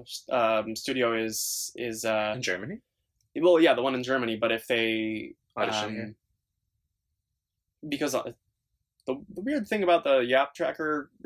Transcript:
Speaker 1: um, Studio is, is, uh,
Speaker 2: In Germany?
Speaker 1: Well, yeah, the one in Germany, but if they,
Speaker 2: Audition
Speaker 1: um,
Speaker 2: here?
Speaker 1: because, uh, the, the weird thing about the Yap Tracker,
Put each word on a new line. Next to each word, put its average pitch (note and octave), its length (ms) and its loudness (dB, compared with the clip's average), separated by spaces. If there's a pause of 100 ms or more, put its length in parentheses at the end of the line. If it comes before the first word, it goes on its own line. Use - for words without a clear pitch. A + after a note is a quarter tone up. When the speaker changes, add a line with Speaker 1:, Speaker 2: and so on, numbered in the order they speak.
(300)
Speaker 1:
um, A2 460 2
Studio B2 400 0
is, - 600 -4
is, A2+ 280 -6
uh, G#2+ 320 0
Speaker 2:
In - 60 -8
Germany? G2+ 360 -4 (580)
Speaker 1:
Well, E3 240 6
yeah, D#3 140 8
the A#2+ 80 0
one C3 120 0
in B2+ 80 -4
Germany, B2 340 0
but A2+ 160 0
if A2+ 140 -4
they, A2+ 680 -2 (220)
Speaker 2:
Audition G#2+ 280 -2
Speaker 1:
um, G#2+ 100 -6
Speaker 2:
here? A2 200 -10 (1700)
Speaker 1:
because, C#3+ 260 -4
uh, A#2 180 -4 (720)
the, C#4 160 -4 (120)
the F3+ 80 -10
weird B3+ 260 -2
thing G#3+ 140 -2
about E3+ 220 4
the C#3 160 6
Yap B2+ 340 2
Tracker, C#3+ 560 -4 (160)